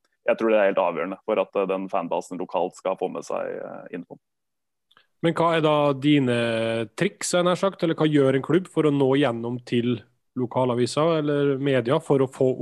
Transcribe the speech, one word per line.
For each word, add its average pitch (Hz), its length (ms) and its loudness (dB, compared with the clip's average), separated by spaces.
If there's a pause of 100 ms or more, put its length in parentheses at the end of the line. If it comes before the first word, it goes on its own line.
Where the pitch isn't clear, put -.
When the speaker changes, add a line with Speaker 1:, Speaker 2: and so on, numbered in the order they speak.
(280)
Speaker 1:
jeg 117 100 2
tror 113 120 2
det 110 80 6
er 98 140 4
helt 92 60 -2
avgjørende 90 460 -2
for 107 140 0
at, 92 180 -2
eh, 101 100 0
den 95 220 -4
fanbasen 90 500 -4
lokalt 90 360 -4
skal 92 220 -4
få 92 160 -4
med 78 100 -10
seg, 90 400 -8
eh, 95 240 -14 (120)
info. - 200 -16 (1040)
Speaker 2:
Men 165 100 2
hva 165 240 2
er 160 60 0
da 147 320 2
dine 117 1000 0
triks, - 380 -4
har 180 100 2
jeg 175 40 2
nær 180 100 2
sagt, 196 260 -2
eller 165 120 0
hva 156 120 0
gjør 143 300 4
en 135 60 -2
klubb 175 260 0
for - 160 -2
å 151 80 4
nå 139 240 2
gjennom 120 480 -2
til 120 380 -2 (340)
lokalavisa 127 840 0
eller 143 400 0
media 135 400 2
for 147 200 2
å 131 100 2
få 131 340 0